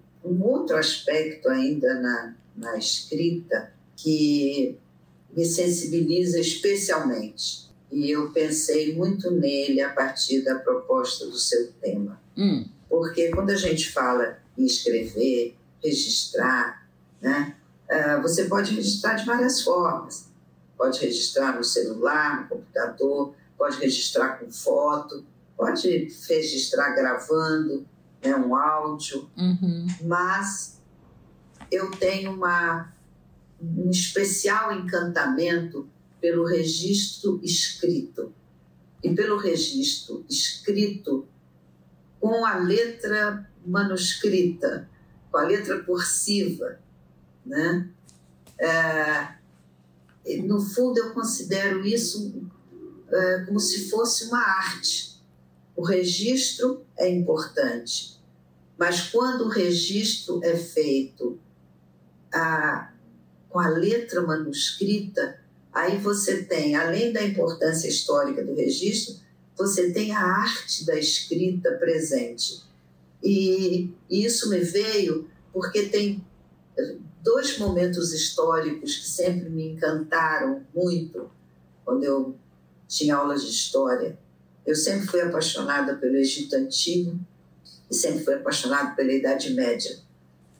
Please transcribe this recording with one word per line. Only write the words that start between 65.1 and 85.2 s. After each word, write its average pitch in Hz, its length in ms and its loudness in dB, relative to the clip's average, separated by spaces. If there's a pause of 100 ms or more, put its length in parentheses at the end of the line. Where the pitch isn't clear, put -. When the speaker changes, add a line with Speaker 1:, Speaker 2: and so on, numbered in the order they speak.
Speaker 1:
aí 185 260 0
você 202 460 0
tem, 147 320 0
além 202 380 0
da 214 100 0
importância 165 640 0
histórica - 560 0
do - 100 -4
registro, - 600 0 (420)
você 185 340 2
tem 214 200 0
a 208 100 0
arte - 640 -2
da 156 120 0
escrita 170 760 0
presente. 143 880 -2 (600)
E, 190 680 2 (200)
e 202 160 2
isso 233 240 0
me 185 100 2
veio 190 720 0 (220)
porque 202 320 0
tem 202 400 0 (1000)
dois - 360 2
momentos 180 560 0
históricos 156 840 0
que - 100 -10
sempre 175 420 0
me 160 220 -4
encantaram 160 920 0 (100)
muito 175 560 -2 (540)
quando 135 200 0
eu 135 320 0 (520)
tinha 147 280 2
aulas 143 280 0
de 117 80 -6
história. - 680 0 (480)
Eu 151 100 2
sempre 196 320 0
fui 175 140 2